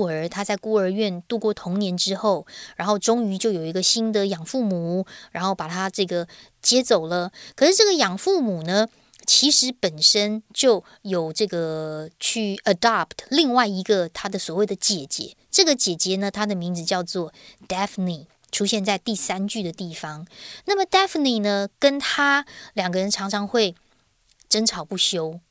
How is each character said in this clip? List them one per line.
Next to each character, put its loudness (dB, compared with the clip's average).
儿， -4
她 -6
在 -2
孤 -4
儿 4
院 -2
度 -4
过 0
童 -4
年 0
之 -2
后， 0
然 -4
后 2
终 2
于 -2
就 0
有 -2
一 -6
个 -2
新 2
的 2
养 -4
父 -4
母， -2
然 -6
后 0
把 -6
她 -4
这 -2
个 -2
接 4
走 4
了。 -2
可 4
是 6
这 6
个 4
养 2
父 2
母 -2
呢， 2
其 4
实 2
本 -2
身 4
就 4
有 -2
这 0
个 -4
去 -2
adopt 2
另 2
外 4
一 -4
个 0
她 -8
的 -6
所 -4
谓 2
的 -6
姐 -2
姐。 -8
这 6
个 4
姐 -2
姐 0
呢， -2
她 -4
的 -2
名 -4
字 -6
叫 0
做 -6
Daphne， -4
出 0
现 0
在 0
第 -4
三 -2
句 -6
的 -4
地 -10
方。 -12
那 0
么 2
Daphne 2
呢， 0
跟 4
她 2
两 -2
个 0
人 0
常 -4
常 -2
会 0
争 2
吵 -2
不 -8
休。 -2